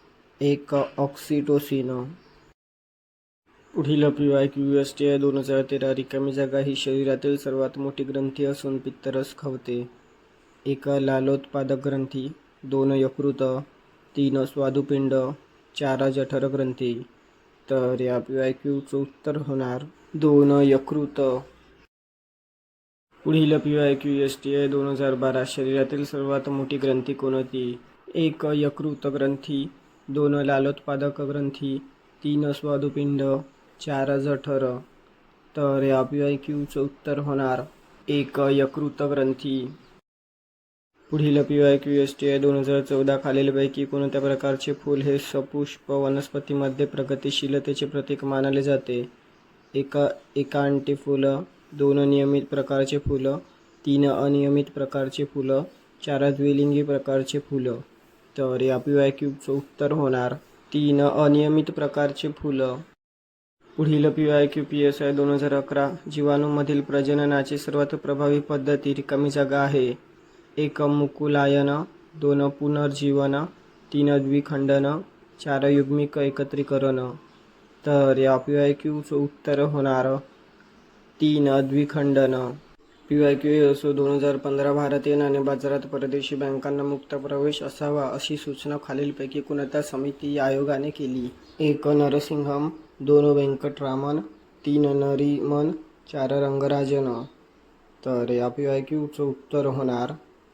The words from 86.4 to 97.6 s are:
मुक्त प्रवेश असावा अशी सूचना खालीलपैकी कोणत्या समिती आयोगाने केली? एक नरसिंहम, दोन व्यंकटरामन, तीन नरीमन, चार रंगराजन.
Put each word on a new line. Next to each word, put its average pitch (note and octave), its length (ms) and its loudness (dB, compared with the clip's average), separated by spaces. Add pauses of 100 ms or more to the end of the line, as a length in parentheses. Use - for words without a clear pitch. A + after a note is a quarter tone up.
मुक्त C#3+ 340 -6
प्रवेश C#3+ 460 -2
असावा D3 460 -4
अशी - 280 -6
सूचना D3 480 -8
खालीलपैकी C3+ 560 -6
कोणत्या C#3+ 440 -4
समिती C#3+ 560 -6
आयोगाने C#3 500 0
केली? B2+ 380 -6 (320)
एक D3 280 2
नरसिंहम, D3 800 0 (300)
दोन D3 340 6
व्यंकटरामन, C#3 840 -2 (440)
तीन D3 220 2 (120)
नरीमन, C#3+ 720 0 (420)
चार C3+ 280 -2
रंगराजन. C#3 720 0 (920)